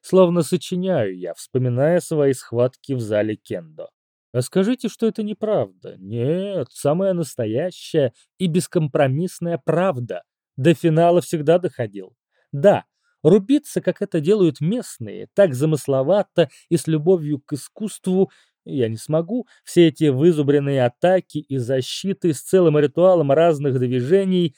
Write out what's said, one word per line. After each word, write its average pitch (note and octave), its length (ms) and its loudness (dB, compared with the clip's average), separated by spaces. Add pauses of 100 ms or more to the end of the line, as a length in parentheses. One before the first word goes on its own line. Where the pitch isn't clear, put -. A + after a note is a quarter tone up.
Словно F3 400 4
сочиняю F3 760 -4
я, E2+ 160 -10
вспоминая C3 680 -2
свои C#3+ 320 0
схватки B2 600 -4
в B2 60 -4
зале G#2+ 360 -2
кендо. E2 520 -12 (440)
А B2+ 100 -2
скажите, G3+ 460 -2
что - 180 -4
это A3 160 -4
неправда. E3 760 -4
Нет, C#3 720 -4
самая F3+ 440 0
настоящая C#3+ 960 -4 (260)
и F#3 100 -2
бескомпромиссная D#3+ 1160 -2
правда. C3+ 580 -4 (340)
До D3 180 4
финала E3+ 460 2
всегда D#3+ 380 0
доходил. G2+ 580 -8 (360)
Да, C#3+ 320 4 (380)
рубиться, G3+ 580 2
как - 220 -4
это F3 180 -4
делают F3 400 2
местные, A#2 720 -6
так F#3+ 200 4
замысловато D3+ 960 0 (200)
и E3+ 80 0
с - 100 -4
любовью D#3 540 0
к - 140 -12
искусству, F#3 760 -4 (340)
я C3 240 -2
не A2+ 80 -6
смогу. E3+ 500 -4 (180)
Все E3+ 240 4
эти D#3 200 -2
вызубренные C#3+ 760 2
атаки F3 540 0
и C#3 180 -8
защиты C3+ 800 -4
с - 80 -14
целым E3 360 4
ритуалом D3+ 540 2
разных D3 460 2
движений E3 800 0